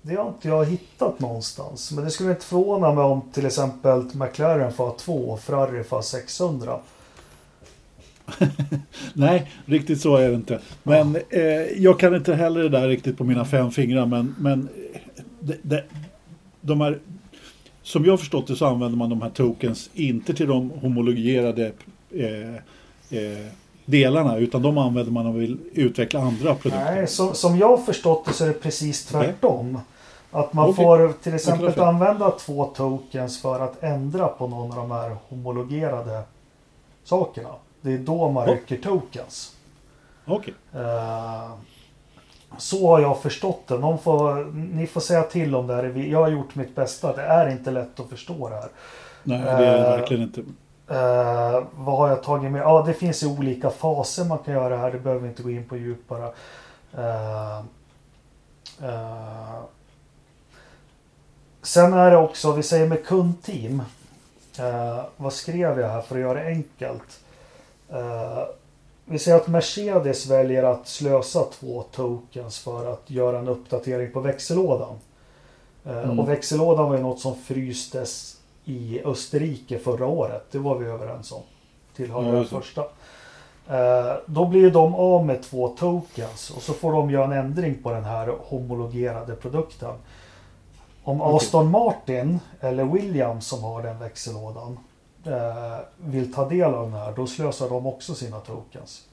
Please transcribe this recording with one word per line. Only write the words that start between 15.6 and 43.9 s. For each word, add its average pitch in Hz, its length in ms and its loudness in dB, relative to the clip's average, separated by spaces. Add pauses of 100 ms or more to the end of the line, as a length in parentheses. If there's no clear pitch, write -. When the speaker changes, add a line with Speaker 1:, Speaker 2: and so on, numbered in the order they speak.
Speaker 2:
det, 143 220 -4 (760)
de 147 200 0
här, 147 180 0 (840)
som - 220 0
jag 190 80 10
har 185 60 8
förstått 147 280 -2
det 127 100 -2
så 151 100 2
använder 120 320 0
man 117 120 0
de 113 120 -2
här 113 80 -6
tokens 117 640 0
inte 139 400 -2
till 147 140 0
de 127 220 2
homologerade, 120 1000 0 (420)
eh, 113 400 -6 (680)
eh, 104 260 -8 (380)
delarna, 139 540 4
utan 120 240 2
de 147 160 4
använder 120 340 2
man 117 140 0
om 113 60 -2
man 117 80 -2
vill 117 180 -2 (140)
utveckla 131 480 0
andra 127 340 0
produkter. 135 300 -2 (100)
Speaker 1:
Nej, 190 120 0
som, 185 280 0
som 175 240 4
jag 208 100 8
har 247 100 10
förstått 165 460 2
det 156 80 -2
så 165 120 0
är 156 40 4
det 151 60 2
precis 151 600 -4
Speaker 2:
Okej. 151 120 2
Speaker 1:
tvärtom. 131 520 0 (540)
Att 147 200 0
man 151 180 6
Speaker 2:
Okej. 175 140 4
Speaker 1:
får 170 140 12
till 165 340 2
Speaker 2:
Jag - 20 -2
Speaker 1:
exempel 170 380 0
Speaker 2:
tror 175 140 4
jag. 170 80 6
Speaker 1:
använda 196 360 4
två 143 340 -4
tokens 135 800 -6
för 131 180 -2
att 131 220 -6
ändra 151 460 -2
på - 180 -6
någon 120 240 -8
av 120 60 -10
de 120 140 -8
här 117 260 -6 (120)
homologerade 123 920 -6 (840)
sakerna. 170 440 -2 (320)
Det 131 120 -2
är 127 60 -2
då 156 320 0
man 127 180 2
Speaker 2:
Ja. - 60 4
Speaker 1:
rycker 123 220 -4
tokens. - 800 -6 (680)
Speaker 2:
Okej. 185 300 -6 (200)
Speaker 1:
Eh, 113 760 -6 (1080)
så 190 300 -2
har 165 120 10
jag 139 220 2
förstått - 440 -4
det. 123 120 -2
Någon 156 200 0